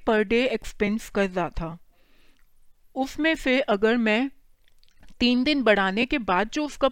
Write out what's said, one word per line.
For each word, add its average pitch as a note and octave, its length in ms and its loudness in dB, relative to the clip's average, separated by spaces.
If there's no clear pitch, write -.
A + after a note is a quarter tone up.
per G#3+ 160 4
day A#3 220 2
expense - 520 -4
कर G3 200 0
रहा F3+ 200 -4
था E3 260 -8
उसमें D4+ 400 0
से C4 260 0
अगर A3 360 2
मैं A3+ 340 2
तीन B3 240 4
दिन C#4+ 180 2
बढ़ाने G3+ 440 2
के D4 120 -2
बाद G3 360 0
जो D4+ 120 -2
उसका C4+ 260 -2